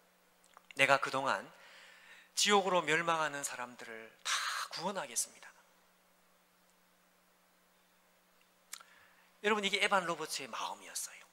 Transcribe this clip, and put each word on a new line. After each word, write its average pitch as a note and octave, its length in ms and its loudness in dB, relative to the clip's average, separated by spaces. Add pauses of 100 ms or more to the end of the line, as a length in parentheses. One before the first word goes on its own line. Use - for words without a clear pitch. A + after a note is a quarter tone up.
(760)
내가 C3+ 220 6
그동안 C3+ 540 0 (840)
지옥으로 F#3+ 460 4
멸망하는 D#3 640 0
사람들을 A#2+ 800 -10
다 - 80 -2 (400)
구원하겠습니다." D#3+ 760 -6 (4000)
여러분, G#3 200 4
이게 G3 200 0
에반 G3 220 2
로버츠의 D3+ 440 -4
마음이었어요. - 680 -10 (160)